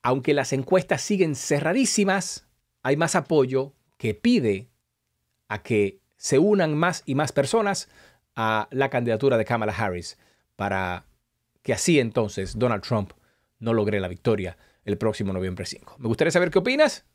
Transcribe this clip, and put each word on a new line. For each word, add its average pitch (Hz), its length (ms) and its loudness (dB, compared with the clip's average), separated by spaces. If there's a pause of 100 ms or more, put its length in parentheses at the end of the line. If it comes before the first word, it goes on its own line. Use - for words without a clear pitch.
Aunque 127 320 0
las 139 200 0
encuestas 165 480 0
siguen 175 340 0
cerradísimas, 190 1120 0 (340)
hay 139 160 0
más 160 180 0
apoyo 139 580 0 (240)
que 110 160 -4
pide 117 560 0 (800)
a 104 120 -6
que 101 380 0 (160)
se - 240 0
unan 175 380 2
más 170 280 -2
y 131 100 -4
más 147 160 -2
personas 202 580 0 (460)
a 110 360 0
la 131 180 0
candidatura 120 480 0
de 107 80 2
Kamala 110 280 -2
Harris 90 440 -6 (380)
para 95 500 -4 (560)
que 127 120 -2
así 156 260 2
entonces 107 580 -4
Donald 110 240 0
Trump 101 300 -2 (480)
no 117 140 -2
logre 104 260 0
la 95 80 -4
victoria 92 500 -2 (280)
el 101 120 -2
próximo 104 360 -2
noviembre 92 320 -6
cinco. - 340 -16
Me 123 80 -6
gustaría 151 240 2
saber 180 180 2
qué 190 100 4
opinas. 262 560 2